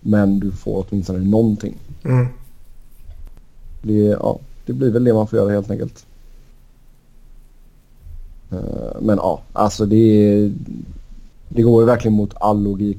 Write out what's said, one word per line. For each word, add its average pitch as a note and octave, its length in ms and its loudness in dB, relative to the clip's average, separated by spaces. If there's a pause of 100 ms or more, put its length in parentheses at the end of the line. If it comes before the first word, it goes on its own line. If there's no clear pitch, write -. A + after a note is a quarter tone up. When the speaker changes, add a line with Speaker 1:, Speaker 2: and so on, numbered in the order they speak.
Speaker 1:
men G2+ 400 2
du G2 120 -4
får F#2+ 360 -6
åtminstone F#2 300 -4
någonting. G#2 580 0 (280)
Speaker 2:
Mm. B2+ 220 2 (1600)
Speaker 1:
Det, G#2+ 120 -2
ja, G#2 440 2 (280)
det B2 60 -6
blir C3 180 0
väl A#2+ 140 2
det A#2+ 100 4
man G#2+ 140 2
får A2+ 100 -2
göra, G2+ 120 2
helt G#2 200 -2
enkelt. - 360 -8 (2500)
Eh, - 500 -8
men G#2+ 180 2
ja, E2 220 -2 (120)
alltså, - 340 0
det G#2 100 4
är, G#2 560 6 (960)
det A#2+ 140 0
går A#2 200 6
ju A#2 40 4
verkligen A#2 300 2
mot G#2 240 -2
all G#2 220 2
logik G2+ 360 -2